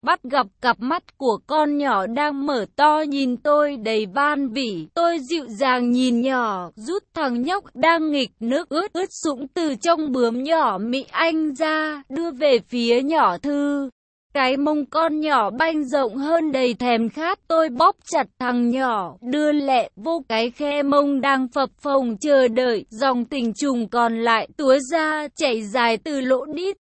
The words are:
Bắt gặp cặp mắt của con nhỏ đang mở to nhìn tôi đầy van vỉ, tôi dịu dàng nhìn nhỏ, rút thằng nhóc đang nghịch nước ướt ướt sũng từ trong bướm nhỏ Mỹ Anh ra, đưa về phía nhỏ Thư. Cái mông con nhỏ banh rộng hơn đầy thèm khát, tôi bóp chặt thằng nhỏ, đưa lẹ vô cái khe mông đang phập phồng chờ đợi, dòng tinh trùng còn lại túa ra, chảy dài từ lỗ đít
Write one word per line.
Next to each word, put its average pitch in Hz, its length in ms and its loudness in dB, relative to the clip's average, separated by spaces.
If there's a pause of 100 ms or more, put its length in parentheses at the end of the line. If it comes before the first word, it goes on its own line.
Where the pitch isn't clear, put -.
Bắt 330 200 0
gặp 262 240 -2 (160)
cặp 240 180 0
mắt 294 380 -6
của 240 280 0
con 302 300 0
nhỏ 240 300 0
đang 277 400 -2
mở 247 200 -2 (100)
to 302 320 4
nhìn 269 280 -2
tôi 294 400 2
đầy 220 380 -2
van 277 340 0
vỉ, 214 460 -4
tôi 339 240 2 (120)
dịu 320 180 -4
dàng 247 420 0
nhìn 247 300 2
nhỏ, 226 560 -2
rút 302 260 -6 (120)
thằng 254 280 -2
nhóc 359 220 -4 (100)
đang 311 360 2
nghịch 277 200 0 (100)
nước 262 280 -2
ướt 349 240 -4
ướt 359 160 -4 (160)
sũng 277 300 -4
từ 320 200 -2
trong 311 380 0
bướm 240 300 0
nhỏ 285 380 2
Mỹ 240 300 -4
Anh 320 440 0
ra, 311 540 -2
đưa 330 220 -6
về 269 280 2 (100)
phía 240 340 2
nhỏ 262 360 2
Thư. 285 520 -2 (440)
Cái 262 220 2
mông 294 300 0
con 311 340 -2
nhỏ 269 300 2
banh 302 340 -2
rộng 254 320 -2
hơn 311 360 0
đầy 254 220 0
thèm 233 340 0
khát, 330 300 -4 (100)
tôi 330 200 2
bóp 320 280 2 (140)
chặt 302 160 0 (120)
thằng 247 320 0
nhỏ, 233 500 -2
đưa 294 320 0
lẹ 277 440 2
vô 311 320 -4
cái 226 220 0
khe 285 320 -2
mông 285 380 2
đang 262 280 2
phập 269 300 -2
phồng 269 380 0
chờ 262 320 4
đợi, 233 420 0
dòng 247 340 0
tinh 240 300 -4
trùng 240 340 -2
còn 233 300 0
lại 226 380 0
túa 269 220 4 (120)
ra, 311 460 -2
chảy 240 260 0
dài 226 340 0
từ 285 240 -4
lỗ 262 240 0
đít 349 320 -6 (120)